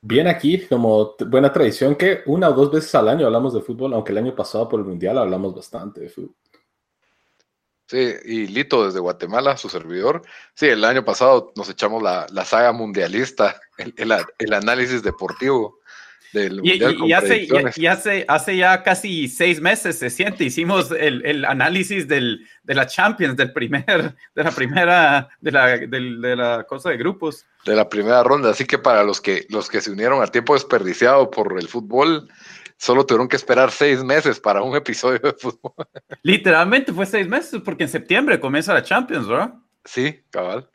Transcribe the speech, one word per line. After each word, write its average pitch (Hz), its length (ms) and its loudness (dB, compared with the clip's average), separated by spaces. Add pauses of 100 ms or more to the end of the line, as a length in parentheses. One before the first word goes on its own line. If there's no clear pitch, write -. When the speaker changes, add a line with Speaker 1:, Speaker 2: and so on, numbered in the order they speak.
Speaker 1:
Bien 123 260 2
aquí, 175 400 0
como 110 480 2
t-, - 100 -8
buena 131 260 4
tradición, 143 440 2
que 180 320 0
una 165 220 2
o 139 40 2
dos 143 180 4
veces 156 220 -2
al 110 160 4
año 147 160 2
hablamos 120 280 0
de 110 80 -2
fútbol, 127 320 -6
aunque 107 180 -4
el 101 80 -2
año 127 160 -4
pasado 110 340 -4
por 110 100 -2
el 98 60 -4
Mundial 92 320 -4
hablamos 95 380 -2
bastante - 460 -16
de - 80 -14
fútbol. - 260 -18 (1500)
Speaker 2:
Sí, 123 260 -2 (120)
y 113 220 -4
Lito 120 380 0
desde 95 140 -4
Guatemala, 98 580 -2
su - 100 -14
servidor. 92 540 -4 (320)
Sí, 151 140 0
el 110 180 2
año 123 180 2
pasado 123 520 2
nos 98 120 -10
echamos 107 360 -4
la, 90 280 -2
la 95 140 -6
saga 120 280 4
mundialista, 104 880 -2 (180)
el, - 200 -14
el 113 140 -2
a-, 107 160 0 (100)
el 110 160 -4
análisis 123 480 -2
deportivo 107 760 -4 (520)
del 98 320 -4
Speaker 3:
Y, 170 60 2
Speaker 2:
Mundial 226 240 2
Speaker 3:
y, - 40 -4
Speaker 2:
con - 120 -2
Speaker 3:
y - 40 4
hace, 190 140 2
Speaker 2:
predicciones. 143 500 0
Speaker 3:
y, 156 40 -4
y 165 60 2
hace, 190 380 0
hace 156 300 0
ya 185 280 2
casi 175 440 -2
seis 170 320 0
meses, 180 400 -2
se 165 100 -4
siente, 190 360 -4
hicimos 170 460 -2
el, 143 340 -2
el 143 180 -2
análisis 160 640 -2
del, 127 400 -2 (160)
de 139 100 -6
la 131 140 0
Champions, 185 480 0
del 131 160 0
primer, 143 640 -2 (180)
de 147 100 -4
la 160 80 0
primera, 147 760 2 (140)
de 156 100 -4
la, 127 260 4
del, 123 440 -6
de 123 160 0
la 120 260 -2
cosa 139 280 -6
de 135 40 0
grupos. 160 500 -6 (200)
Speaker 2:
De 107 100 2
la 107 140 2
primera 113 340 4
ronda, 127 280 4
así 113 120 -2
que 147 140 0
para 113 260 4
los 101 160 0
que, - 300 -2
los 104 180 -6
que 107 140 -4
se 107 100 -8
unieron 117 320 0
a 98 40 0
Tiempo 123 260 0
Desperdiciado 123 760 2
por 98 300 -4
el 85 80 -8
fútbol, 131 640 -2 (480)
solo 135 280 2
tuvieron 123 220 2
que 139 80 0
esperar 127 340 4
seis 139 320 2
meses 135 380 0
para 101 220 2
un 131 120 -4
episodio 143 460 -2
de 143 140 0
fútbol. - 420 -10
<laughs> - 480 -16
Speaker 3:
Literalmente 190 720 2
fue 190 120 -2
seis 190 220 -2
meses, 240 360 -4
porque 170 200 -4
en 139 60 -4
septiembre 220 500 0
comienza 156 340 -2
la 147 100 2
Champions, 185 440 -2
¿verdad? 160 260 -2 (300)
Speaker 2:
Sí, 147 480 -8
cabal. 92 440 -8